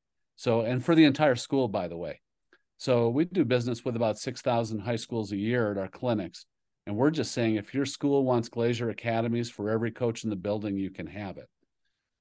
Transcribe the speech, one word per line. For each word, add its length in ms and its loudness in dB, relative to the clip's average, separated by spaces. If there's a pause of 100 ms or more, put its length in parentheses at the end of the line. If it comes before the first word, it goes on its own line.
(360)
So, 260 2
and 200 -2
for 120 2
the 100 10
entire 320 6
school, 320 0
by 200 -2
the 100 -10
way. 220 -8 (580)
So 320 2
we 160 2
do 180 0
business 400 0
with 120 -2
about 220 0
six 220 -8
thousand 380 0
high 180 -2
schools 360 -6
a 40 -2
year 340 0
at 60 -4
our 120 -4
clinics. 580 -4 (400)
And 100 -4
we're 140 4
just 220 -2
saying, 240 2
if 180 -6
your 100 0
school 400 0
wants 240 2
Glazier 400 -2
Academies 600 -2
for 180 -6
every 220 0
coach 340 -4
in 60 -4
the 60 -2
building, 420 -2
you 100 -4
can 180 -10
have 300 -10
it. 120 -16 (720)